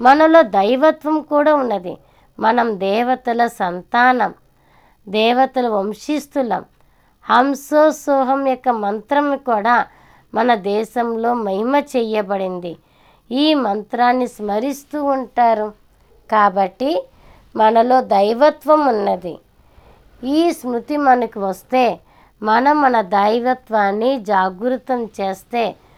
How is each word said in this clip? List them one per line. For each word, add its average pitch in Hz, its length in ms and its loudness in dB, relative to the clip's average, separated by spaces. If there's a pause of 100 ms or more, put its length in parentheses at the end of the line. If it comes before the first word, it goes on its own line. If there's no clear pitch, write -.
మనలో 311 420 6
దైవత్వం 269 760 0
కూడా 294 340 2
ఉన్నది. 196 420 -4 (440)
మనం 226 400 0
దేవతల 233 640 -2
సంతానం, 214 880 -2 (760)
దేవతల 240 600 0
వంశీస్తులం. 214 960 -4 (580)
హంసో 277 680 2
సోహం 269 580 -2
యొక్క 254 200 -4
మంత్రం 240 680 -2
కూడా 233 500 0 (480)
మన 233 200 2
దేశంలో 226 800 -2
మహిమ 220 420 -2
చెయ్యబడింది. 196 1000 -4 (540)
ఈ 302 240 0
మంత్రాన్ని 240 720 0
స్మరిస్తూ 254 760 -6
ఉంటారు 233 680 0 (580)
కాబట్టి 202 760 0 (500)
మనలో 233 440 4
దైవత్వం 254 840 2
ఉన్నది. 196 520 -2 (840)
ఈ 311 280 0
స్మృతి 247 440 -6
మనకు 247 440 0
వస్తే 196 600 -2 (420)
మనం 254 400 2
మన 247 180 2
దైవత్వాన్ని 214 1200 0
జాగృతం 214 800 -2
చేస్తే 196 680 -6 (240)